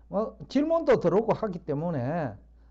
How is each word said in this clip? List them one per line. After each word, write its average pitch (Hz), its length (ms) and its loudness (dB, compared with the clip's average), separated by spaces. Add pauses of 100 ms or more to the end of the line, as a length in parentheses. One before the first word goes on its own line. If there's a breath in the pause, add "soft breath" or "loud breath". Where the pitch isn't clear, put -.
뭐, 202 280 -4 (120)
질문도 294 500 4
들어오고 190 360 2
하기 185 260 -6
때문에 147 720 -4 (380)